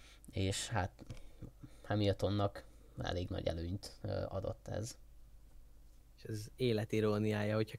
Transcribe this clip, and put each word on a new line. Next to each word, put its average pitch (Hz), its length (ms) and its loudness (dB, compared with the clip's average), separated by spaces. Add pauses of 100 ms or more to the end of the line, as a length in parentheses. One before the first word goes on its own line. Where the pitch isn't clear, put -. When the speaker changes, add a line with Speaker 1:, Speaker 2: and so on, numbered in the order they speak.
(300)
Speaker 1:
és 95 380 0
hát 95 360 0 (800)
Hamiltonnak 101 800 2 (340)
elég 87 300 -2
nagy - 180 -2
előnyt, 85 560 -2
ö, 98 260 0
adott - 400 -4
ez. - 280 -4 (1200)
Speaker 2:
És - 80 -18
ez 110 220 -4 (100)
életiróniája, 107 1000 4
hogyha 110 240 2